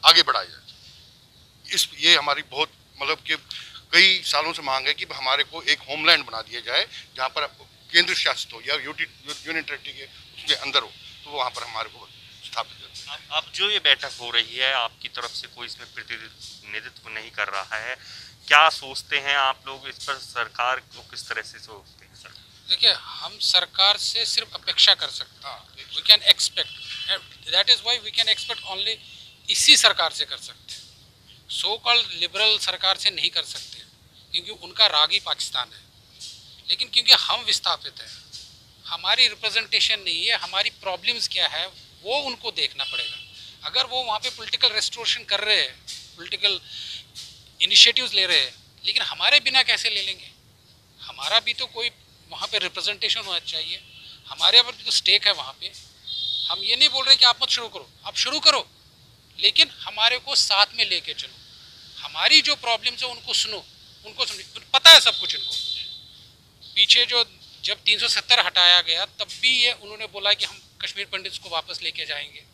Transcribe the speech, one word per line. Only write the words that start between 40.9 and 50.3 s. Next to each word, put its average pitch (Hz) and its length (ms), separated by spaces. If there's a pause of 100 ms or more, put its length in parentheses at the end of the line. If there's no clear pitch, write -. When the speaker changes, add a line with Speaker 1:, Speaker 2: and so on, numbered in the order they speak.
Speaker 3:
क्या 180 200
है, 156 200 (340)
वो 214 160
उनको 269 340
देखना 143 320
पड़ेगा। - 340 (500)
अगर 254 180
वो 254 180
वहाँ 220 160
पे 254 100
पॉलिटिकल 240 400
रिस्टोरेशन 220 540
कर 202 160
रहे 208 220
हैं, 131 240 (320)
पॉलिटिकल 190 440 (1000)
इनिशिएटिव्स 226 520
ले 190 120
रहे 175 140
हैं, 127 160 (300)
लेकिन 214 160
हमारे 196 380
बिना 262 240
कैसे 233 260
ले 208 120
लेंगे? 190 300 (680)